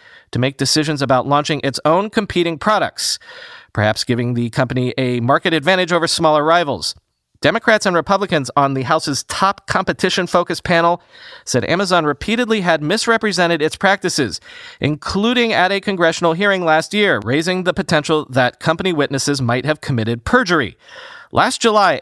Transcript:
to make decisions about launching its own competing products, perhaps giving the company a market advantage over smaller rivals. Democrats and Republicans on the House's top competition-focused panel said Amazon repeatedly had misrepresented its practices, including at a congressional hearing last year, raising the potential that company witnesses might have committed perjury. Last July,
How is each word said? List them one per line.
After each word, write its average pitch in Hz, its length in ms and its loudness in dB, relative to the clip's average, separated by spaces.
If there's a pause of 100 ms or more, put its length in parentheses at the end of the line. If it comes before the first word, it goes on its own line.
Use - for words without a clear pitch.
(320)
to - 80 -4
make 135 200 -2
decisions 147 440 0
about 127 240 2
launching 143 380 0
its 131 200 -4
own 180 240 2
competing 175 480 -2
products, - 640 -2 (540)
perhaps 107 320 0
giving 120 300 -2
the 120 160 -2
company 127 460 -2
a 123 240 -2
market 143 320 0
advantage 175 400 2
over 170 140 2
smaller 156 380 2
rivals. 151 500 0 (460)
Democrats 214 460 2
and 185 100 2
Republicans 175 600 0
on 139 180 2
the 131 80 -2
House's 151 420 -2
top - 420 -2
competition-focused 180 960 -2
panel 170 400 2 (420)
said 117 200 -2
Amazon 175 400 0
repeatedly 220 560 0
had 165 220 0
misrepresented 180 800 0
its 151 140 -2
practices, 180 640 0 (400)
including 220 720 0
at 185 200 2
a 196 80 -2
congressional 170 540 0
hearing 190 300 0
last 156 280 2
year, 196 320 2
raising 165 400 0
the 175 100 0
potential 156 540 0
that 123 320 0
company 175 320 0
witnesses 139 480 0
might 120 240 -2
have 151 160 -2
committed 117 440 -2
perjury. 175 520 0 (560)
Last 202 300 0
July, 208 400 4